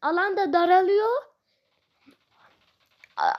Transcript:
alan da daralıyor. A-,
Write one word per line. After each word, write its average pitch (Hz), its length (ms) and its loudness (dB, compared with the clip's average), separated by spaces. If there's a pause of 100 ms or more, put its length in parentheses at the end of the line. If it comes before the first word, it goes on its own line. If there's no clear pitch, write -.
alan 359 340 -2
da 392 160 -2
daralıyor. 381 720 2 (1900)
A-, - 220 0